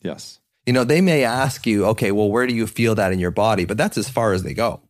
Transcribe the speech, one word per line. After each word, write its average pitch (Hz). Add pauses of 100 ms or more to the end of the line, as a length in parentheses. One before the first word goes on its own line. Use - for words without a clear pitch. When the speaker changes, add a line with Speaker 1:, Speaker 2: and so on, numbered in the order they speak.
Speaker 1:
Yes. - (260)
Speaker 2:
You 123
know, 127
they 151
may 160
ask 127
you, 101
"Okay, 110
well, 104
where 120
do 123
you 113
feel 113
that 95
in 92
your 87
body?" 101
But 107
that's 180
as 104
far 113
as 92
they -
go. 110